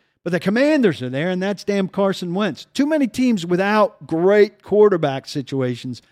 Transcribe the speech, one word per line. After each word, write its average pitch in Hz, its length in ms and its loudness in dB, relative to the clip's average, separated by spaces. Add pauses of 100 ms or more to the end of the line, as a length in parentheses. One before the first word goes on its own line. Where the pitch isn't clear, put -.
(220)
But - 80 -6
the 175 100 -2
Commanders 240 640 2
are 127 80 -6
there, 143 180 -4
and 185 140 -4
that's 196 220 -6
damn 202 220 -2
Carson 185 460 -4
Wentz. 185 400 -4
Too 277 140 -2
many 294 200 0
teams 226 380 -2
without 190 640 0
great 202 560 2
quarterback 170 680 2
situations 127 720 -6 (120)